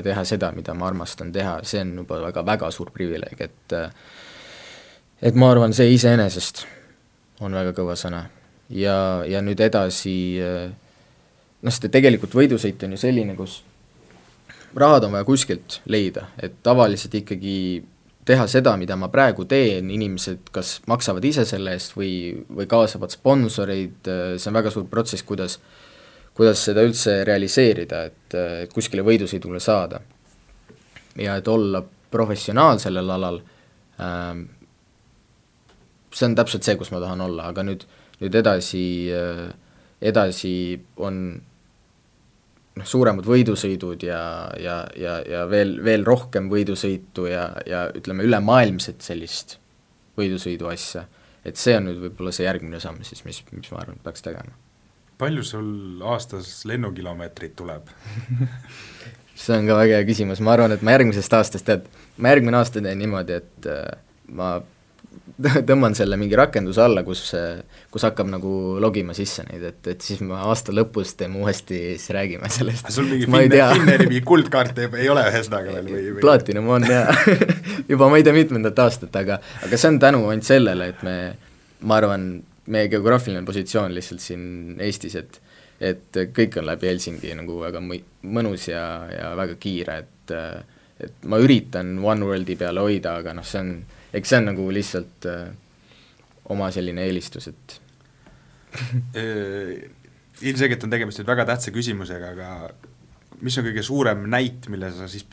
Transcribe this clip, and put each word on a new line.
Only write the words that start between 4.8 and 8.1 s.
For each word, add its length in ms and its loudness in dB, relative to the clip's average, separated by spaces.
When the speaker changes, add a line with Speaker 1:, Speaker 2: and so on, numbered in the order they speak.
Speaker 1:
et 160 4
ma 160 8
arvan, 240 6
see 160 8
iseenesest 720 4
on 160 -4
väga 180 -2
kõva 220 -2
sõna. 240 -8